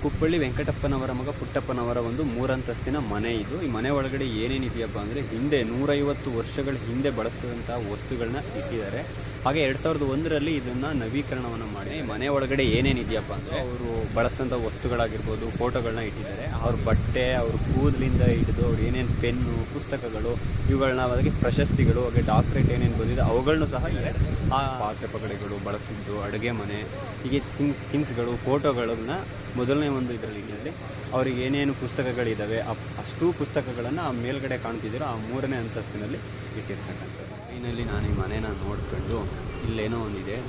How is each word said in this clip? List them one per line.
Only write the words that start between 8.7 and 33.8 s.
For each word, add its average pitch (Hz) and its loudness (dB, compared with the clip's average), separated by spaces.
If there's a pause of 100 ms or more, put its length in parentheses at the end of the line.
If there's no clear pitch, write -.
ಹಾಗೆ 143 4
ಎರಡ್ 135 2
ಸಾವಿರದ 156 0
ಒಂದರಲ್ಲಿ 151 2
ಇದನ್ನ 123 -2
ನವೀಕರಣವನ್ನ 123 -2
ಮಾಡಿ, 107 -6
ಈ 156 -6
ಮನೆ 117 -2
ಒಳಗಡೆ 135 2
ಏನೇನಿದೆಯಪ್ಪ 113 2
ಅಂದ್ರೆ, 98 -4
ಅವರು 113 -2
ಬಳಸಿದಂಥ 123 2
ವಸ್ತುಗಳಾಗಿರ್ಬೋದು, 113 -2
ಫೋಟೋಗಳನ್ನ 117 0
ಇಟ್ಟಿದ್ದಾರೆ. 107 -4
ಅವ್ರ 113 2
ಬಟ್ಟೆ, 113 4
ಅವ್ರ 120 2
ಕೂದಲಿಂದ 131 4
ಹಿಡಿದು 120 6
ಅವ್ರು 117 4
ಏನೇನ್ 123 2
ಪೆನ್ನು, 120 0
ಪುಸ್ತಕಗಳು, 120 -2 (300)
ಇವುಗಳನ್ನ, 131 4
ಅದಕ್ಕೆ 127 4
ಪ್ರಶಸ್ತಿಗಳು, 127 4
ಹಾಗೆ 120 4
ಡಾಕ್ಟರೇಟ್ 123 6
ಏನೇನ್ 120 4
ಬಂದಿದೆ 117 2
ಅವುಗಳನ್ನು 143 4
ಸಹ 139 0
ಇದೆ. - 0 (440)
ಆ 131 2
ಪಾತ್ರೆ 110 -2
ಪಗಡೆಗಳು 101 -4
ಬಳಸಿದ್ದು, 101 -4
ಅಡುಗೆ 107 -2
ಮನೆ, 104 -4 (420)
ಹೀಗೆ 135 2
ಥಿಂಗ್-, - -2
ಥಿಂಗ್ಸ್ಗಳು, 120 0
ಫೋಟೋಗಳನ್ನ 120 2 (460)
ಮೊದಲನೇ 139 2
ಒಂದು 127 0
ಇದರಲ್ಲಿ 107 -6
ಇಟ್ಟಿದ್ದಾರೆ. 107 -8 (440)
ಅವ್ರಿಗೆ 127 0
ಏನೇನು 139 2
ಪುಸ್ತಕಗಳಿದ್ದಾವೆ, 117 0
ಅಪ್-, - -4
ಅಷ್ಟೂ - 0
ಪುಸ್ತಕಗಳನ್ನ 127 -2